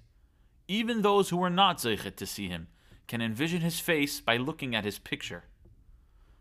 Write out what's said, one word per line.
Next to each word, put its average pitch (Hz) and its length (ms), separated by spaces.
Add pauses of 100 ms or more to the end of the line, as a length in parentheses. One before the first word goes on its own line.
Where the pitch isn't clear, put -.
(680)
Even 226 320
those 202 300
who 175 60
were 180 120
not 180 300
zeichet 101 360
to 98 100
see 101 220
him 85 220 (380)
can 117 140
envision 143 380
his 165 220
face 143 400
by 117 160
looking 131 360
at 104 120
his - 140
picture. - 440 (960)